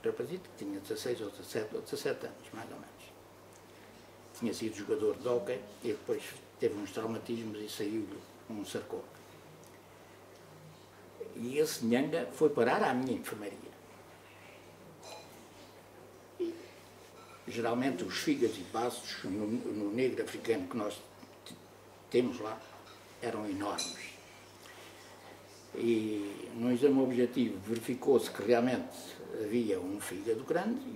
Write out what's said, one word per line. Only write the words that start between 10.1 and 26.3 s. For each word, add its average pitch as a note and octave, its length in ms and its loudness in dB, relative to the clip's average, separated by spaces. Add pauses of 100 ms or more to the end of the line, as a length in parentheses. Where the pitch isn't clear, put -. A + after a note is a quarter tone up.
E B2 220 -2
esse D3+ 280 2
nhanga B2+ 480 4
foi D#3 160 8
parar C#3 340 6
à C#3+ 100 4
minha B2 240 2
enfermaria. G#2 400 -6 (2750)
E, E4+ 140 0 (960)
geralmente, A#2+ 560 2
os F2+ 140 -4
fígados A#2 400 4
e F#2 60 -8
baços A#2 600 -2
no, G#2 220 0
no G#2 440 0
negro A#2 320 2
africano G#2 440 0
que B2 100 -4
nós G#2 180 -2 (500)
t-, - 100 -14 (540)
temos B2 300 4
lá G#2+ 200 -6 (640)
eram G#2+ 280 -2
enormes. - 680 -4 (1600)
E, G#2+ 800 2